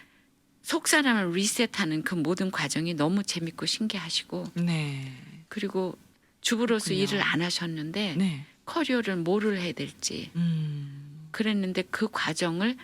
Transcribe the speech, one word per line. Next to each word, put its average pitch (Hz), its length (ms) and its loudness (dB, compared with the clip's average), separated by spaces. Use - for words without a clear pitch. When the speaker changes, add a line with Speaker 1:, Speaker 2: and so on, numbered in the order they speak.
Speaker 1:
속 - 260 -2
사람을 233 460 4
리셋하는 190 680 2
그 156 120 -2
모든 185 360 2
과정이 165 440 0
너무 165 280 4
재밌고 165 440 -4
신기하시고 175 880 -2
Speaker 2:
네. 147 580 0
Speaker 1:
그리고 190 480 -2
주부로서 226 460 2
Speaker 2:
그렇군요. 165 160 2
Speaker 1:
일을 196 200 2
안 156 200 2
하셨는데 170 720 -2
Speaker 2:
네. 160 300 2
Speaker 1:
커리어를 240 520 0
뭐를 196 420 2
해야 175 140 -2
될지 - 640 -6
Speaker 2:
음. 147 920 -2
Speaker 1:
그랬는데 196 600 0
그 - 200 0
과정을 180 720 0